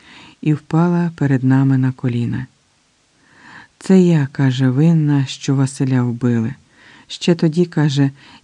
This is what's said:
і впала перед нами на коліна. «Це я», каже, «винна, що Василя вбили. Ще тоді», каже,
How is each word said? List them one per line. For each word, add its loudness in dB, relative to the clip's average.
і 0
впала 0
перед 0
нами 2
на 0
коліна. -6
«Це 2
я», 2
каже, 0
«винна, 2
що -4
Василя 0
вбили. -2
Ще -2
тоді», 0
каже, 0